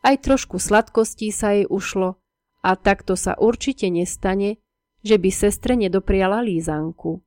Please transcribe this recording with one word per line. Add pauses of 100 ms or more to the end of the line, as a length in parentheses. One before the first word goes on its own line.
Aj
trošku
sladkostí
sa
jej
ušlo (400)
a
takto
sa
určite
nestane, (400)
že
by
sestre
nedopriala
lízanku.